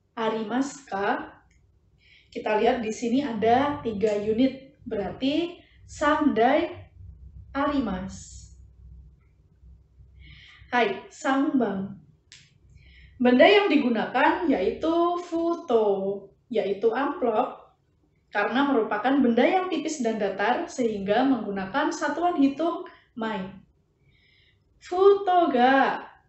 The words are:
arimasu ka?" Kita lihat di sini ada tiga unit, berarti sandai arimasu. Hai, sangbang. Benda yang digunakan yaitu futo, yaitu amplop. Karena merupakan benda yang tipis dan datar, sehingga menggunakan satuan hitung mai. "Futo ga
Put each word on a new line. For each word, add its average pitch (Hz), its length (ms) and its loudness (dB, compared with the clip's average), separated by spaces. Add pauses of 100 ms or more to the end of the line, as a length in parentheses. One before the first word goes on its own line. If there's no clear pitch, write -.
(120)
arimasu 226 720 -4
ka?" 202 480 -4 (960)
Kita 214 320 -4
lihat 240 240 2
di 220 80 -4
sini 247 320 -2
ada 240 560 0
tiga 208 400 -2
unit, 220 640 -2
berarti 262 800 -4 (240)
sandai 294 880 2 (800)
arimasu. 233 960 -6 (2250)
Hai, 233 320 0
sangbang. 262 960 -2 (1160)
Benda 247 240 6
yang 403 240 6
digunakan 277 800 0
yaitu 330 800 0
futo, 330 560 -2 (640)
yaitu 196 400 -2
amplop. 247 880 -4 (560)
Karena 226 320 0
merupakan 233 560 0
benda 240 240 4
yang 370 240 0
tipis 311 320 -6
dan 220 160 -2
datar, 208 480 -2
sehingga 214 560 -2
menggunakan 233 720 -2
satuan 330 480 -2
hitung 320 480 0 (240)
mai. 214 320 -6 (1400)
"Futo 370 720 4
ga 254 480 4 (280)